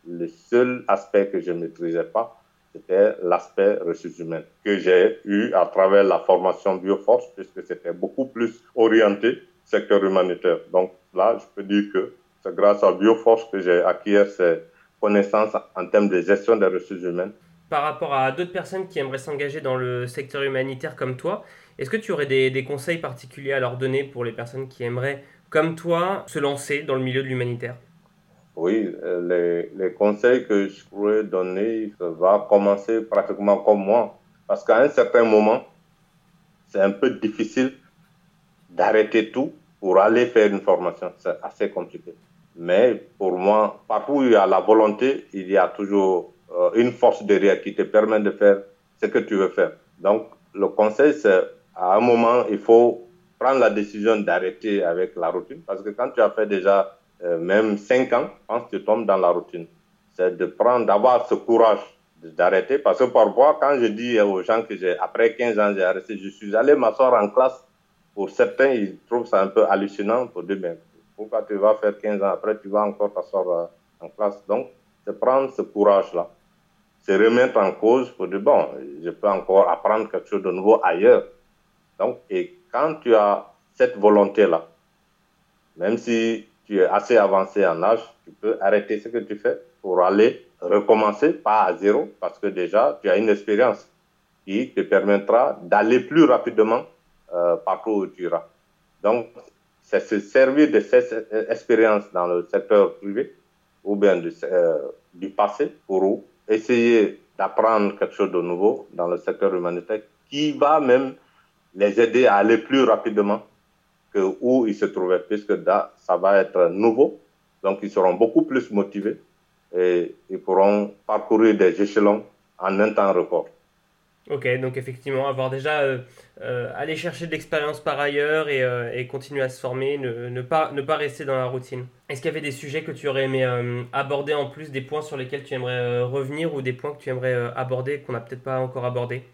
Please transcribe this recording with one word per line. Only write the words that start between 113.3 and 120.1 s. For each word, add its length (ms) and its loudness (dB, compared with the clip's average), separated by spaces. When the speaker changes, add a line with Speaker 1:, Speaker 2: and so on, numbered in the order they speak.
Speaker 1:
que 280 -2
où 260 2
ils 100 -2
se 80 -2
trouvaient, 340 -2
puisque 320 -6
là, 460 0
ça 200 -2
va 220 4
être 300 2
nouveau. 500 2
Donc, 200 -2
ils 80 -8
seront 240 2
beaucoup 280 2
plus 280 -4
motivés 500 -4
et 380 0